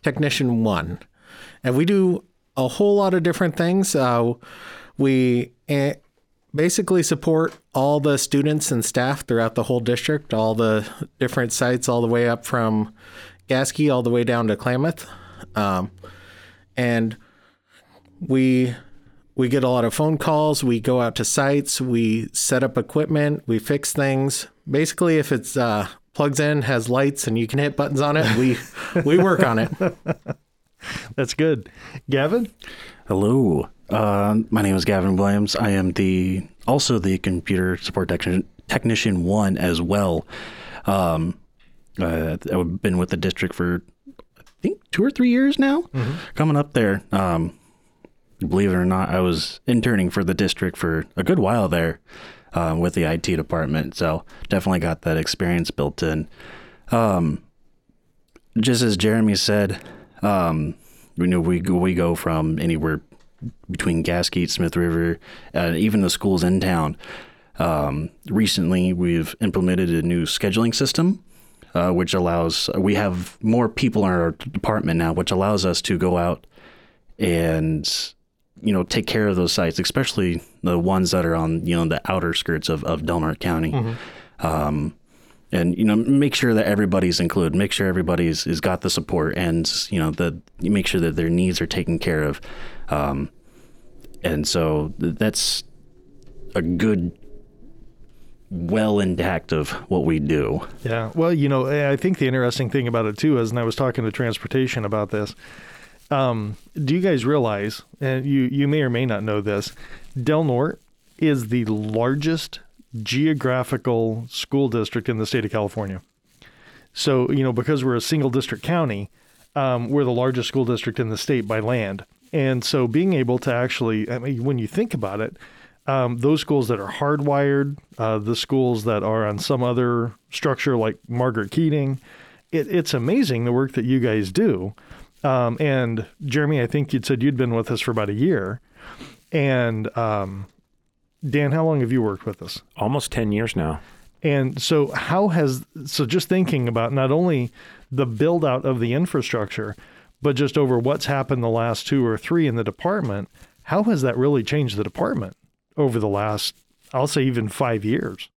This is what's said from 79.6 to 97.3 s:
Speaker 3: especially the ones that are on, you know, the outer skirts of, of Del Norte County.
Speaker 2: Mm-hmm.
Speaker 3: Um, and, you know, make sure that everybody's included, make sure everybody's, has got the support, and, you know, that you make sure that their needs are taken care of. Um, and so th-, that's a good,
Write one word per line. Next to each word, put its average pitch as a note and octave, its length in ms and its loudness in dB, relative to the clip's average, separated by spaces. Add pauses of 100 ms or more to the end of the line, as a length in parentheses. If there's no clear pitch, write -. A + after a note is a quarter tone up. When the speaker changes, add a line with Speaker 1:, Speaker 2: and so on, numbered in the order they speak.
Speaker 3:
especially F2+ 640 0 (200)
the F2+ 160 2
ones F#2 320 2
that F3+ 160 2
are E3 80 2
on, E3 320 0
you E3+ 100 2
know, E2+ 80 2
the - 160 0 (100)
outer E2+ 240 0
skirts - 340 -2
of, D#2+ 160 -4
of D#2 200 -4
Del E2 160 -2
Norte - 200 -4
County. D#3 320 -2
Speaker 2:
Mm-hmm. - 720 -6
Speaker 3:
Um, D2+ 480 -2 (580)
and, - 240 0
you A2 80 2
know, G#2+ 120 4
make C#3 380 4
sure A#2+ 200 2
that G#2+ 100 4
everybody's G2 560 2
included, E3+ 340 0
make - 180 0
sure G2 140 0
everybody's, E2+ 580 0
has E2+ 160 -2
got F2+ 200 -2
the F#2+ 80 -4
support, D#2 480 -2
and, F#2 340 0 (200)
you F#3+ 80 0
know, - 140 0
that E2+ 280 -4 (200)
you F2 100 0
make - 160 2
sure F#2 160 0
that D#2+ 120 0
their E2 140 0
needs F2+ 320 2
are E2 60 0
taken - 320 -2
care D#2 240 0
of. C#2+ 180 -4 (480)
Um, C#2+ 400 -2 (960)
and D2+ 240 -2
so D#2 500 0
th-, E2+ 180 -2
that's - 480 -2 (880)
a F2 80 -2
good, F2 500 0 (1400)